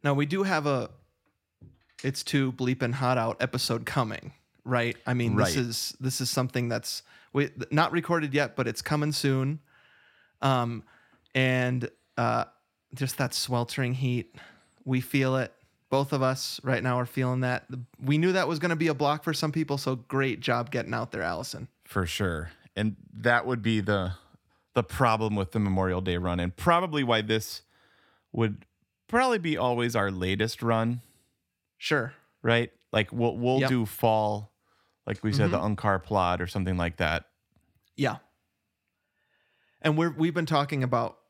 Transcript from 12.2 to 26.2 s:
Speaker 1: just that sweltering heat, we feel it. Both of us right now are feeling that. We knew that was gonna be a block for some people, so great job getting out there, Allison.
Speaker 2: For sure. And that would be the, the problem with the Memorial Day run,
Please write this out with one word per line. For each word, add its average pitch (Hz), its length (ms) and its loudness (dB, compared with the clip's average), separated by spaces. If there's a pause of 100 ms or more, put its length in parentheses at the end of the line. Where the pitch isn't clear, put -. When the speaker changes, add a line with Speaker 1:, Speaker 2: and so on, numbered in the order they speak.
Speaker 1:
just 131 240 -6
that 147 160 -2
sweltering 123 600 -2
heat, 127 400 -4 (500)
we 127 180 0
feel 131 340 0
it. 127 160 -2 (380)
Both 139 240 0
of 135 80 2
us 131 420 -2
right 123 180 0
now 123 160 0
are 123 60 0
feeling 127 360 -2
that. 127 260 -2 (340)
We 139 160 2
knew 175 160 4
that 180 160 2
was 165 100 -2
gonna 170 180 0
be 160 120 0
a 151 60 2
block 147 280 2
for 160 120 -2
some 151 180 -2
people, 151 240 -2
so 131 200 -2
great 135 440 -2
job 120 300 -2
getting 120 240 -4
out 113 180 -4
there, 107 100 -6
Allison. 87 460 -6 (160)
Speaker 2:
For 92 220 -2
sure. 82 440 -2 (240)
And 107 220 0 (160)
that 120 320 2
would 120 160 -2
be 110 200 2
the, 95 320 0 (600)
the 123 100 2
problem 110 540 2
with 95 160 -2
the 113 60 0
Memorial 95 420 2
Day 92 160 -2
run, 87 240 -2